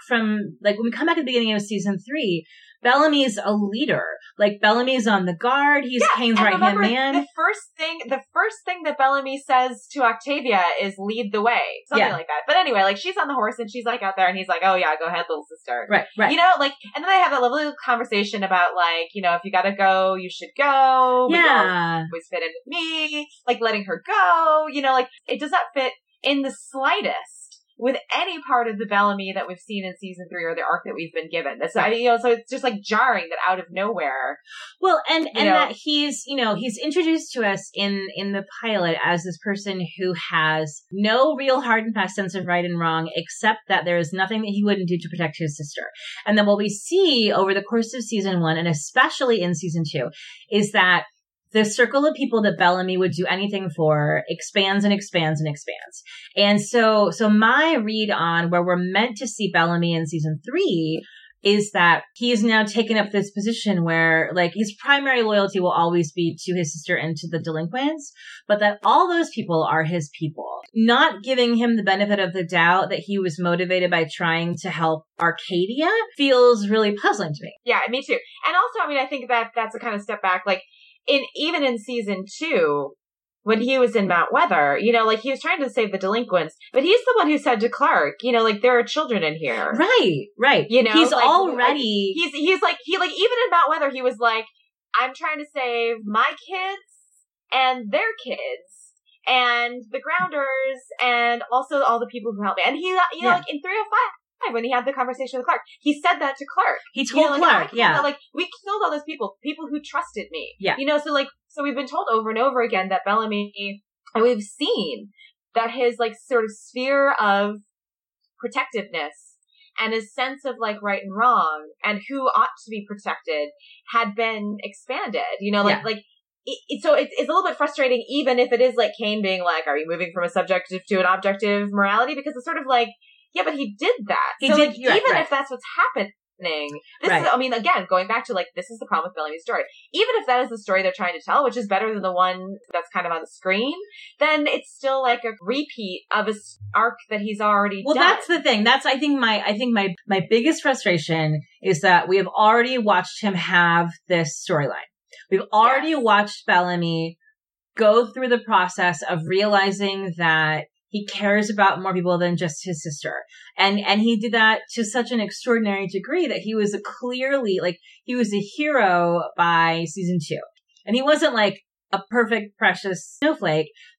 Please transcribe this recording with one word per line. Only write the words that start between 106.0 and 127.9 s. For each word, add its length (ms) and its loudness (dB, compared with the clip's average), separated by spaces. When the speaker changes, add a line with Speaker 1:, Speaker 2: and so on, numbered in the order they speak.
Speaker 2:
that 180 -4
to 160 -14
Clark. 240 0
Speaker 1:
He 80 -4
Speaker 2:
You 140 -6
know, 140 6
Speaker 1:
told 120 0
Speaker 2:
like, 80 6
Speaker 1:
Clark, 60 6
Speaker 2:
"I 120 0
killed 120 -10
Speaker 1:
yeah. 180 4
Speaker 2:
the, 60 2
like, 140 -2
we 100 -4
killed 200 -4
all 80 0
those 120 -4
people, 400 -8
people 240 -8
who 160 -8
trusted 480 -8
me." 280 -12
Speaker 1:
Yeah. 180 -2
Speaker 2:
You 80 -6
know, 140 2
so, 120 -8
like, 160 0
so 160 -10
we've 120 -4
been 120 -6
told 240 -6
over 180 0
and 80 -4
over 240 0
again 280 -2
that 160 -2
Bellamy, 760 -4
and 100 2
we've 200 2
seen 640 -6
that 160 0
his, 260 0
like, 160 -2
sort 160 2
of 80 -6
sphere 640 0
of 420 2
protectiveness 1000 -8
and 140 -2
his 200 -6
sense 320 -6
of, 140 -6
like, 220 -4
right 220 -4
and 120 -12
wrong 540 2
and 240 -2
who 200 -6
ought 220 2
to 60 -20
be 180 -10
protected 640 -6
had 240 -2
been 480 -4
expanded, 580 -8
you 120 -4
know, 120 2
like, 140 2
Speaker 1:
Yeah. 60 -12
Speaker 2:
like, 200 -6
it, 140 -10
it, 140 -8
so 100 4
it's, 240 2
it's 100 -2
a 60 -2
little 160 2
bit 80 -6
frustrating, 520 0